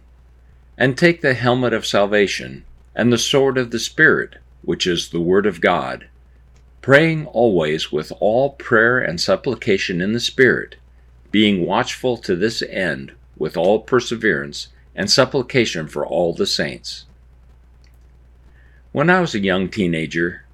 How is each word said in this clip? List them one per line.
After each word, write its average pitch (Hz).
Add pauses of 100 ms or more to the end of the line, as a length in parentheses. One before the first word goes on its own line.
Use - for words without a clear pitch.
(800)
"And 127
take 170
the 131
helmet 123
of 101
salvation 101 (320)
and 120
the 120
sword 135
of 120
the 117
Spirit, 113 (260)
which 87
is 85
the 85
word 92
of 87
God, 69 (760)
praying 156
always 82
with 76
all 120
prayer 120
and 165
supplication 98
in 101
the 120
Spirit, - (540)
being 101
watchful 117
to -
this 107
end 76 (240)
with 78
all 95
perseverance 104 (260)
and 95
supplication 120
for 73
all 85
the 98
saints." - (1800)
When 147
I 180
was 170
a 110
young 95
teenager, 85